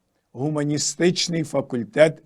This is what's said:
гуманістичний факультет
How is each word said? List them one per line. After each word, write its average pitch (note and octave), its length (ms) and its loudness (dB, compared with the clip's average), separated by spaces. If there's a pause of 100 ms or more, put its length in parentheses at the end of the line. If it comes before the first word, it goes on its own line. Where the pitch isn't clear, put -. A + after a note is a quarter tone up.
(320)
гуманістичний D3+ 1120 -2
факультет C#3+ 840 0